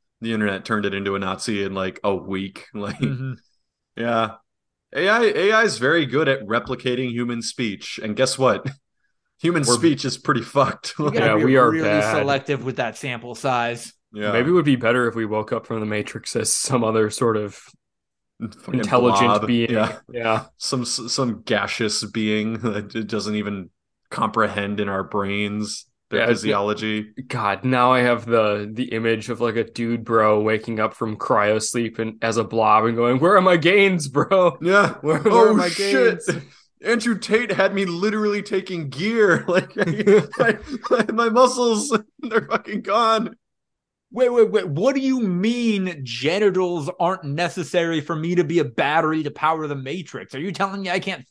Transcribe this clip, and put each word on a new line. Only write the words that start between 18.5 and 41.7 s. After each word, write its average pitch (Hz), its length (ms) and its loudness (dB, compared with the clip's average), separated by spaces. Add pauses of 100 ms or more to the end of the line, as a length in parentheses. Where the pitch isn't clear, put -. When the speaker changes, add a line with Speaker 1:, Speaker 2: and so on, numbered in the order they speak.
Speaker 3:
intelligent 113 480 4
Speaker 1:
blob. 107 200 2
Speaker 3:
being. 117 220 2
Speaker 1:
Yeah. 110 280 0 (140)
Speaker 3:
Yeah. 113 340 -2 (120)
Speaker 1:
Some, - 240 -4
s-, 117 320 -6
some 120 300 -2
gaseous 104 640 -2
being 107 480 -2
<laughs> 110 60 -8
that 104 360 -6
it 110 120 -6
doesn't 107 280 -4
even 101 340 -6 (400)
comprehend 104 680 -2
in 101 100 -4
our 95 140 -4
brains, 104 840 -4 (240)
their 107 120 0
Speaker 3:
Yeah, - 100 2
it's 113 100 0
Speaker 1:
physiology. 107 680 -2 (160)
Speaker 3:
God, 104 360 -2
now 127 300 4
I 127 60 4
have 120 260 2
the, 107 480 0
the 123 180 -6
image 113 380 -2
of, 110 120 -6
like, 113 160 0
a 113 60 0
dude 117 400 -6
bro 107 380 4
waking 110 400 -2
up 110 140 -2
from 110 220 -6
cryo 107 440 2
sleep 113 380 -4
and 113 220 -6
as 113 160 0
a 113 60 2
blob 110 420 4
and 117 120 0
going, 123 220 2
"Where 180 180 6
are 185 40 6
my 185 160 6
gains, 175 520 4
bro? 175 520 2
Speaker 1:
Yeah. 185 320 4
Speaker 3:
<laughs> - 80 -18
Where, 151 180 0
where 208 140 2
Speaker 1:
Oh, 226 180 8
Speaker 3:
are - 20 4
my 180 160 2
Speaker 1:
shit. 202 560 0
Speaker 3:
gains?" 139 180 -4 (380)
Speaker 1:
Andrew 220 380 0
Tate 220 320 0
had 190 240 2
me 196 80 0
literally 208 580 -2
taking 190 480 -6
gear. 185 560 2
<laughs> - 40 -6
Like, 180 260 0
Speaker 3:
<laughs> 208 640 2
Speaker 1:
my, 226 200 2 (320)
my, 233 220 2
my 226 180 0
muscles, 240 600 2